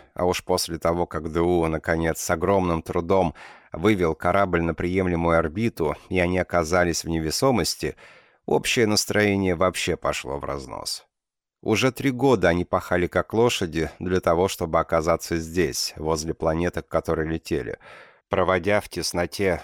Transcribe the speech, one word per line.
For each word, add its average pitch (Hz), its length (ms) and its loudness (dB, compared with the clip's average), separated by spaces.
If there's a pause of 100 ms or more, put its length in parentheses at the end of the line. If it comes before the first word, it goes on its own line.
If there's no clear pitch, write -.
(140)
а 87 120 -2
уж 90 180 0
после 87 340 -2
того, 85 280 0
как 80 260 -8
Д 80 80 0
У, 87 280 4
наконец, 80 520 0
с - 100 -8
огромным 87 520 2
трудом 87 520 0 (380)
вывел 87 440 2
корабль 90 460 2
на 82 120 0
приемлемую 87 640 0
орбиту, 80 580 0 (140)
и 92 100 0
они 90 200 2
оказались 87 640 0
в 85 60 -8
невесомости, 82 840 0 (500)
общее - 420 2
настроение 101 680 2
вообще 87 400 0
пошло 71 420 -4
в 69 60 -8
разнос. 69 640 -10 (560)
Уже 110 300 2
три 135 200 -2
года 120 380 4
они 87 160 2
пахали 90 420 0
как - 260 -2
лошади 87 560 0 (100)
для 92 200 0
того, 87 280 2
чтобы 82 320 -2
оказаться 82 580 0
здесь, 80 600 -2
возле 80 360 -2
планеты, 82 480 -2
к - 60 -16
которой 80 400 -2
летели. 78 500 -4 (500)
Проводя 92 520 2
в - 100 -8
тесноте 87 760 -2